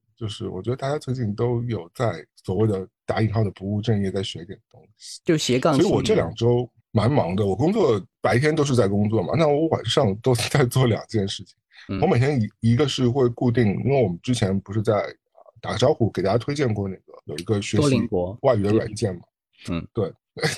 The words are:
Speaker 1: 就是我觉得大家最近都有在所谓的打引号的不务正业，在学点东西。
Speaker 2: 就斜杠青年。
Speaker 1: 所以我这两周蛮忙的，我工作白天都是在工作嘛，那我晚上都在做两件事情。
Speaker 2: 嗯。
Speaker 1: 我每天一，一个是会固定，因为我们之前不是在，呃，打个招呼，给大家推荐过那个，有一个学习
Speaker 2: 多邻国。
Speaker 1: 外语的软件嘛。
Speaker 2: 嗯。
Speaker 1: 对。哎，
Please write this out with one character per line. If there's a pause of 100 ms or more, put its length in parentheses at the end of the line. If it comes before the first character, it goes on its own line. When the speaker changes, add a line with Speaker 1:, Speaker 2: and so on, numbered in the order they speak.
(160)
Speaker 1:
就
是
我
觉
得
大
家
最
近
都
有
在 (200)
所
谓
的 (180)
打
引
号
的
不
务
正
业，
在
学
点 (120)
东 (140)
西。
Speaker 2:
就
斜
杠
青
年。
Speaker 1:
所
以
我
这
两
周 (220)
蛮
忙
的，
我
工
作 (200)
白
天
都
是
在
工
作
嘛，
那
我
晚
上
都
在
做
两
件
事
情。 (320)
Speaker 2:
嗯。
Speaker 1:
我
每
天
一，
一
个
是
会
固
定， (160)
因
为
我
们
之
前
不
是
在，
呃， (460)
打
个
招
呼，
给
大
家
推
荐
过
那
个， (120)
有
一
个
学
习
Speaker 2:
多
邻
国。
Speaker 1:
外
语
的
软
件
嘛。 (500)
Speaker 2:
嗯。
Speaker 1:
对。 (220)
哎，